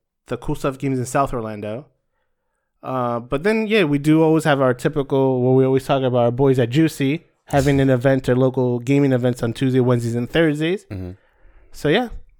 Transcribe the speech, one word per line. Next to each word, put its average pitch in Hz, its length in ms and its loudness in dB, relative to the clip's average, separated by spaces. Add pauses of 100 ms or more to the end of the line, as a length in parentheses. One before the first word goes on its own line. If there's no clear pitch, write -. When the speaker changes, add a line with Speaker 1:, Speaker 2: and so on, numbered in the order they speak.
(260)
Speaker 1:
the 120 100 -6
Cool 147 200 -4
Stuff 139 200 -4
Games 135 220 -4
in 123 80 -4
South 139 260 -2
Orlando. 110 540 -8 (960)
Uh, 123 380 -4
but 135 240 -6
then, 220 240 0
yeah, 208 160 2
we 143 140 0
do 151 240 4
always 160 220 2
have 143 160 2
our 127 140 2
typical, 135 640 0
what 127 120 2
we 131 120 6
always 131 220 0
talk 139 160 0
about, 123 160 0
our 120 140 2
boys 131 260 2
at 120 120 2
Juicy, 147 540 0 (200)
having 139 360 2
an 135 100 4
event 131 380 0
or 123 60 4
local 127 460 0
gaming 139 320 2
events 123 300 0
on 117 100 -2
Tuesday, 131 280 0
Wednesdays, 120 340 0
and 120 140 -4
Thursdays. 160 580 -2
Speaker 2:
Mm-hmm. 95 260 -12 (580)
Speaker 1:
So, - 180 -6
yeah, 220 200 0 (320)